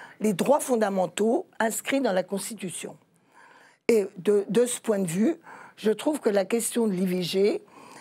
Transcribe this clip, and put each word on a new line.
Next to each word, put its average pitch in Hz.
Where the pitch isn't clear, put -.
les 208
droits 208
fondamentaux 220
inscrits 226
dans 226
la 185
Constitution. 190
Et 220
de, 202
de 233
ce -
point 208
de 185
vue, 208
je 208
trouve 277
que -
la 202
question 233
de 214
l'I 180
V 180
G, 196